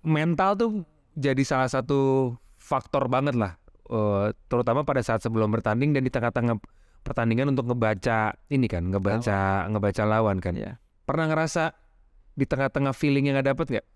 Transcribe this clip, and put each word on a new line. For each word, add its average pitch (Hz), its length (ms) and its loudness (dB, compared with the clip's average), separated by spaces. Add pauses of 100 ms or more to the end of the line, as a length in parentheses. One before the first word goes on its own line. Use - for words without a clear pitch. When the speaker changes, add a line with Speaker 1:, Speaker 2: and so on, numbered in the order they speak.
Speaker 1:
Mental 165 560 2
tuh 226 120 0 (440)
jadi 135 320 0
salah 131 240 0
satu 135 640 0 (240)
faktor 135 500 -2
banget 131 300 0
lah, 98 240 -2 (240)
eh, 104 480 0 (160)
terutama 120 320 2
pada 139 180 0
saat 113 220 -2
sebelum 110 320 0
bertanding 117 400 0
dan 135 80 2
di 123 80 -2
tengah-tengah 120 480 0 (460)
pertandingan 117 480 0
untuk 123 180 -2
ngebaca 110 640 0 (140)
ini 135 180 0
kan, 90 240 -4
ngebaca, 101 480 0 (240)
Speaker 2:
Lawan. 90 80 -4
Speaker 1:
ngebaca 104 320 0
lawan 107 380 2
kan. 90 160 -4
Speaker 2:
Iya. - 240 -8 (240)
Speaker 1:
Pernah 156 260 0
ngerasa 156 460 -2 (580)
di 135 140 -2
tengah-tengah 139 480 -2
feeling 139 340 2
yang 135 80 0
nggak 139 160 0
dapet 156 160 -2
nggak? 117 160 -4 (100)